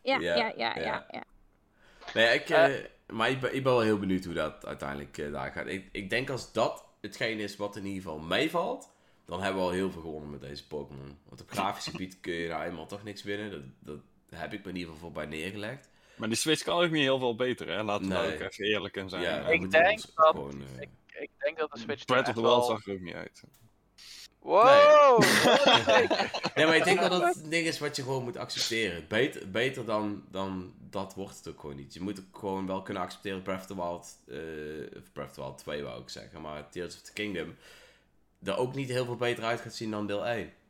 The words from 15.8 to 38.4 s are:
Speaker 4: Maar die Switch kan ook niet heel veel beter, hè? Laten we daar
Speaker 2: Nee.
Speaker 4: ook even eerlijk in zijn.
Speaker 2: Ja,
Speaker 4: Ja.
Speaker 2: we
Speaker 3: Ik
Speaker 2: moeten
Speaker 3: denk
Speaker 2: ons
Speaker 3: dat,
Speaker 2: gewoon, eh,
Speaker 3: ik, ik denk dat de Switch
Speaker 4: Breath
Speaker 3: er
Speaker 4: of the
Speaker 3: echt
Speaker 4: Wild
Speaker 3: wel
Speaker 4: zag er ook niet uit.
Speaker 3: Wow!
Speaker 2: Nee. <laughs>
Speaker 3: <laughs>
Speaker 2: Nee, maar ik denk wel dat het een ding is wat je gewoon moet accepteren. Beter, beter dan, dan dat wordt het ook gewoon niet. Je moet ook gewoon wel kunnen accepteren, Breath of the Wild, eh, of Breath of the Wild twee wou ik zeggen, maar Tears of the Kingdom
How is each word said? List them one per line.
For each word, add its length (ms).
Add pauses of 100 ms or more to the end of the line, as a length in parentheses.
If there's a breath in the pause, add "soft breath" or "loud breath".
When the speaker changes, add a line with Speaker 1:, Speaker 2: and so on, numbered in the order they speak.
Speaker 4:
Maar 120
die 100
Switch 260
kan 200
ook 80
niet 100
heel 180
veel 160
beter, 320
hè? 160
Laten 240
we 60
daar 140
Speaker 2:
Nee. 60
Speaker 4:
ook 80
even 240
eerlijk 300
in 140
zijn. 120
Speaker 2:
Ja, 140
Speaker 4:
Ja. 100
Speaker 2:
we 80
Speaker 3:
Ik 60
Speaker 2:
moeten 240
Speaker 3:
denk 80
Speaker 2:
ons 240
Speaker 3:
dat, 200
Speaker 2:
gewoon, 260
eh, 200
Speaker 3:
ik, 80 (300)
ik 180
denk 200
dat 140
de 80
Switch 260
Speaker 4:
Breath 220
Speaker 3:
er 20
Speaker 4:
of 60
the 60
Speaker 3:
echt 80
Speaker 4:
Wild 180
Speaker 3:
wel 100
Speaker 4:
zag 100
er 60
ook 60
niet 160
uit. 280 (960 loud breath)
Speaker 3:
Wow! 800
Speaker 2:
Nee. 880
<laughs> 0 (340)
Speaker 3:
<laughs> 140
Speaker 2:
Nee, 100
maar 100
ik 80
denk 160
wel 100
dat 140
het 200
een 60
ding 180
is 120
wat 160
je 80
gewoon 200
moet 140
accepteren. 680
Beter, 440
beter 340
dan, 460
dan 420 (160)
dat 260
wordt 220
het 100
ook 120
gewoon 160
niet. 180
Je 80
moet 180
ook 200
gewoon 280
wel 140
kunnen 220
accepteren, 380
Breath 180
of 60
the 100
Wild, 420 (100)
eh, 760
of 100
Breath 180
of 60
the 60
Wild 160
twee 260
wou 180
ik 80
zeggen, 320
maar 280
Tears 260
of 60
the 120
Kingdom 420 (880 soft breath)